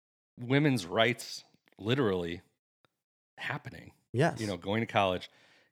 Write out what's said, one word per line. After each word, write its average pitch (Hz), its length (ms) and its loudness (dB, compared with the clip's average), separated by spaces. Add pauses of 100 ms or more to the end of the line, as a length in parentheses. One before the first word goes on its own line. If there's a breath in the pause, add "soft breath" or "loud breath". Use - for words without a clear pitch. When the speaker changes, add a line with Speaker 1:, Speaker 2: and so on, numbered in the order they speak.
(380)
Speaker 1:
women's 127 460 2
rights 113 600 0 (340)
literally 95 640 0 (960)
happening. - 540 -10 (200)
Speaker 2:
Yes. 127 280 0
Speaker 1:
You 110 60 -2
know, 98 100 -4
going 98 240 -2
to 113 60 -2
college, 95 440 0 (420 soft breath)